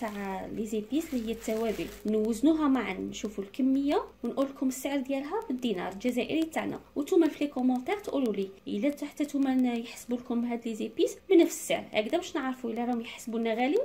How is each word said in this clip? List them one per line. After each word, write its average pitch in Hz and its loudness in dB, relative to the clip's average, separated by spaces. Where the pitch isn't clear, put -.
تاع 196 -4
لي 196 -4
زيبيس 220 -2
اللي 226 -2
هي 226 -2
التوابل، 220 -2
نوزنوها 233 4
معاً 233 2
نشوفوا 202 -6
الكميه 277 2
ونقول 262 0
لكم 269 -2
السعر 277 -2
ديالها 277 -2
بالدينار 185 -2
الجزائري 247 0
تاعنا. 214 -4
وانتم 311 4
في - -2
لي 285 -2
كومونتير 254 0
تقولوا 262 0
لي 190 -2
الا 285 -2
حتى 294 -4
نتوما 262 2
يحسبوا 240 -6
لكم 240 -2
هاد 233 -4
لي 226 -4
زيبيس 220 0
بنفس 339 8
السعر، - -2
هكذا 220 2
باش 349 -4
نعرفوا 254 -4
الا 233 -4
راهم 233 -2
يحسبوا 233 -8
لنا 226 2
غالي 262 2